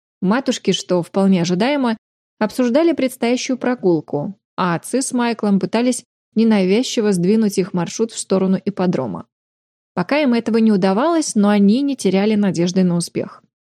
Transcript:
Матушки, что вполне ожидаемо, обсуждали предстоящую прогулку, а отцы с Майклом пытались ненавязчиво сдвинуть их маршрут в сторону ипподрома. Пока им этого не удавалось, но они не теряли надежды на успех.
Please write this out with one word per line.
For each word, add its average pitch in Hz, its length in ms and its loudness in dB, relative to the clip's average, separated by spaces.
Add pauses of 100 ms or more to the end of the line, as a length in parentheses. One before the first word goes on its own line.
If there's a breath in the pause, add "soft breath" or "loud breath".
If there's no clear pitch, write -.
(220)
Матушки, 220 500 -2
что 180 320 -2
вполне 190 380 2
ожидаемо, 226 560 0 (420)
обсуждали 254 540 2
предстоящую 247 640 -2
прогулку, 180 840 -2 (160)
а 175 200 -2
отцы 240 260 -4
с 262 100 -6
Майклом 226 480 0
пытались 233 460 -2 (300)
ненавязчиво 214 760 2
сдвинуть 202 460 2
их 185 160 -2
маршрут 180 380 -4
в - 80 -14
сторону 190 440 0
ипподрома. 175 640 -4 (640)
Пока 226 260 -2
им 269 140 2
этого 233 240 0
не 220 140 4
удавалось, 214 640 0
но 202 140 2
они 208 320 4
не 277 140 -2
теряли 196 400 0
надежды 185 480 0
на 175 120 2
успех. - 480 -6 (360)